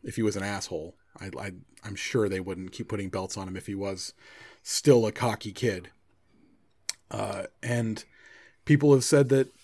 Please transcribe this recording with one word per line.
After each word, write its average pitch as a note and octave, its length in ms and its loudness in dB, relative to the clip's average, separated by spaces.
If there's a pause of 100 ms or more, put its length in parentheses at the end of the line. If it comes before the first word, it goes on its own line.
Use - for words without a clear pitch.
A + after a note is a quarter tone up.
if A2 100 -10
he A#2 80 -2
was G#2 140 0
an F#2+ 80 -4
asshole. F#2+ 500 -6 (260)
I, G2 160 -12
I, G2+ 160 -10 (320)
I'm G2+ 120 -10
sure G#2+ 320 0
they F#2+ 100 -2
wouldn't F#2 320 -8
keep - 180 -10
putting G2+ 200 -6
belts F#2+ 280 -6
on F#2+ 120 -8
him F#2 80 -10
if F2+ 100 -12
he G2+ 80 -6
was G2 380 -6 (500)
still A#2+ 420 6
a G#2+ 60 0
cocky G#2+ 400 -4
kid. F#2+ 400 -4 (1200)
Uh, G#2 340 -6 (160)
and A#2 440 -2 (640)
people D3 260 6
have C3 100 6
said C#3+ 280 4
that C3+ 180 4 (160)